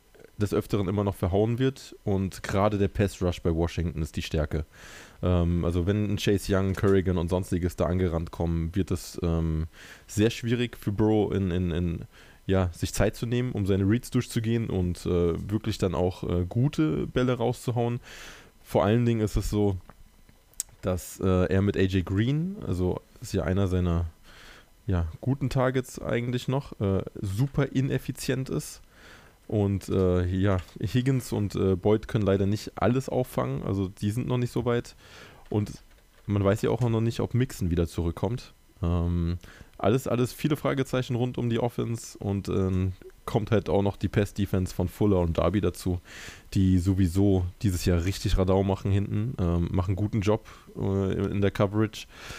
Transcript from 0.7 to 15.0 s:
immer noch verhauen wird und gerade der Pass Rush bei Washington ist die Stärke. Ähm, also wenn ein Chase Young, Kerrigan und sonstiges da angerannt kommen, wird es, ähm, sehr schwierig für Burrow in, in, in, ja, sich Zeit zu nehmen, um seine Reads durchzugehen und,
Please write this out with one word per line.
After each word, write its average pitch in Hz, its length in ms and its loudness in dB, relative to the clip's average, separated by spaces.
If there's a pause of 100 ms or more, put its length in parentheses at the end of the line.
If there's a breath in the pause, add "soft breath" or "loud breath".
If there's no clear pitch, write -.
immer 101 160 0
noch 98 120 -2
verhauen 104 420 2
wird 135 460 -2
und 95 380 0
gerade 101 360 2
der 98 100 2
Pass - 320 -2
Rush 90 220 0
bei 85 120 2
Washington 82 480 -2
ist - 140 -6
die 85 60 -2
Stärke. 76 420 -2 (580 loud breath)
Ähm, 87 420 2
also 85 220 0
wenn 104 260 0
ein 101 40 0
Chase 101 400 0
Young, 95 180 2
Kerrigan 95 440 4
und 85 100 0
sonstiges 90 480 0
da 85 100 0
angerannt 85 440 0
kommen, 82 440 -2
wird 95 180 0
es, - 300 -6
ähm, 82 440 0 (400 loud breath)
sehr 107 240 2
schwierig 120 460 -2
für - 160 -4
Burrow 107 400 2
in, 98 180 0
in, 90 220 0
in, 82 320 -2 (420 loud breath)
ja, 95 260 2
sich - 220 -6
Zeit - 220 2
zu 123 100 -6
nehmen, 123 260 -2
um 101 140 -2
seine 98 220 2
Reads 120 220 0
durchzugehen 117 600 0
und, 90 360 -2